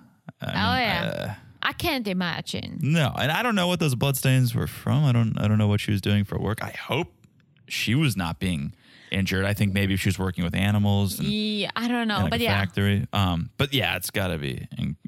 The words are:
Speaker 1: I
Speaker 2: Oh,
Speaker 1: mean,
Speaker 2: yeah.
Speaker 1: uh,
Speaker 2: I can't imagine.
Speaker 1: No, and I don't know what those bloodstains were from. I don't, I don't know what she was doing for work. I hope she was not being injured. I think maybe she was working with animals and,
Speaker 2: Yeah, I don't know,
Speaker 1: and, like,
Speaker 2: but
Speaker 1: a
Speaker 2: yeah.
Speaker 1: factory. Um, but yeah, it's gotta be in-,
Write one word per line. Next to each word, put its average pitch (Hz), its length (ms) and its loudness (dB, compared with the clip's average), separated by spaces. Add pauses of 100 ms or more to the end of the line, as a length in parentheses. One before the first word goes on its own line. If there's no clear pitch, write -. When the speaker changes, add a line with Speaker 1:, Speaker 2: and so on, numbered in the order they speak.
(400)
Speaker 1:
I - 60 -8
Speaker 2:
Oh, - 40 -6
Speaker 1:
mean, 233 380 0
Speaker 2:
yeah. 175 240 -2 (160)
Speaker 1:
uh, 104 60 -6 (280)
Speaker 2:
I - 100 -2
can't 269 340 -2
imagine. - 760 -4
Speaker 1:
No, 147 360 2
and 135 140 0
I 190 100 0
don't 240 120 2
know 180 140 2
what 180 120 0
those 147 140 2
bloodstains 131 600 2
were 117 120 0
from. 139 380 0
I 131 80 4
don't, 117 280 2
I 104 80 2
don't 107 100 4
know 107 100 4
what 104 120 2
she - 120 -2
was 98 80 2
doing 104 240 2
for - 140 -4
work. 101 240 -2
I - 80 -6
hope - 420 -4 (540)
she - 280 -2
was 135 220 2
not 85 220 -2
being 85 360 -2 (360)
injured. 95 360 0
I 101 80 0
think 101 180 0
maybe 98 240 2
she 95 120 0
was 90 100 0
working 92 260 -2
with 87 100 -2
animals 101 640 2
and, - 100 -2
Speaker 2:
Yeah, 214 480 -2
I 233 120 -2
don't 233 200 0
know, 208 80 0
Speaker 1:
and, - 80 2
like, - 80 0
Speaker 2:
but 233 80 -2
Speaker 1:
a 240 40 0
Speaker 2:
yeah. 113 140 2
Speaker 1:
factory. 101 540 0
Um, 90 440 0
but 139 160 -2
yeah, 92 240 0
it's - 140 -6
gotta 92 280 -2
be 67 280 -6 (100)
in-, - 200 -4 (120)